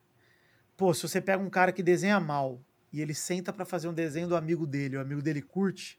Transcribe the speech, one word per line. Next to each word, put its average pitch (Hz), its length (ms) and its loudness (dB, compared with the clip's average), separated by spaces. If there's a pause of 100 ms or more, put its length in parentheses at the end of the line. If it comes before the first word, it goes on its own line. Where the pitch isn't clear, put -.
(760)
pô, 185 180 4
se - 80 -2
você 175 180 -2
pega 190 220 2
um 185 80 -4
cara 185 220 4
que 185 100 -4
desenha 180 380 4
mal 139 400 -2 (320)
e 147 80 -6
ele 151 140 -4
senta 180 380 -4
pra 185 120 -8
fazer 170 240 -4
um 170 60 -4
desenho 165 340 -2
do 170 80 2
amigo 160 280 0
dele, 139 320 -2
o 135 40 -2
amigo 139 220 -4
dele 147 200 -2
curte, 185 560 -4